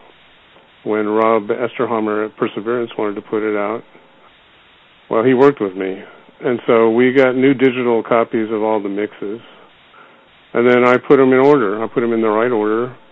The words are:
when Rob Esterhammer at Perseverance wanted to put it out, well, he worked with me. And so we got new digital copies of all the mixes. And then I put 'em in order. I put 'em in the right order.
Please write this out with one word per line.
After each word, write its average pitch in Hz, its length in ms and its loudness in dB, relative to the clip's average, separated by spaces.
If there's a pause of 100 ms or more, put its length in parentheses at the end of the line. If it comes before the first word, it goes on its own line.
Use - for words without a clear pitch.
(840)
when 107 220 -2
Rob 110 420 2
Esterhammer 113 800 -4
at 104 100 -14
Perseverance 117 600 -6
wanted 104 160 -4
to 104 80 -12
put 107 200 -6
it 107 140 -2
out, 104 260 -6 (1300)
well, 113 140 0
he 131 100 2
worked 139 260 4
with 98 160 -4
me. 95 260 -8 (380)
And 123 260 -4
so 113 240 4
we 123 220 2
got 131 240 2
new 131 180 2
digital 120 480 0
copies 113 500 -2
of 107 100 -4
all 110 200 -2
the 101 60 -6
mixes. 104 520 -8 (1120)
And 123 160 2
then 123 180 4
I 123 100 4
put 135 240 4
'em 131 120 4
in 131 60 4
order. 123 440 2
I 113 40 -4
put 123 160 -4
'em 117 100 -2
in 113 100 -2
the 110 60 0
right 110 220 0
order. 113 440 -2 (180)